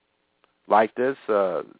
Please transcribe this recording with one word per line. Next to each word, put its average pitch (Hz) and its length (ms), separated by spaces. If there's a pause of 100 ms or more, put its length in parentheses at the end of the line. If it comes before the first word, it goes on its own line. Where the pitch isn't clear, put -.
(680)
like 107 280
this, 131 220 (120)
uh, 95 340 (180)